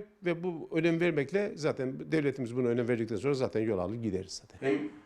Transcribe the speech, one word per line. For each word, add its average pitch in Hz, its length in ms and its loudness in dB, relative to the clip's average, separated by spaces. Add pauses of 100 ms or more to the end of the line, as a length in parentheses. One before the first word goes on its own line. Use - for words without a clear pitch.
(260)
ve 170 180 -2
bu 170 280 -6
önem 165 280 4
vermekle 170 560 2
zaten 147 560 -2
devletimiz 135 440 2
buna 127 120 2
önem 120 200 2
verdikten 113 280 2
sonra 139 180 0
zaten 117 280 0
yol 110 180 0
alır 95 160 -2
gideriz 95 360 -4
zaten. - 360 -8
Hem - 220 0 (160)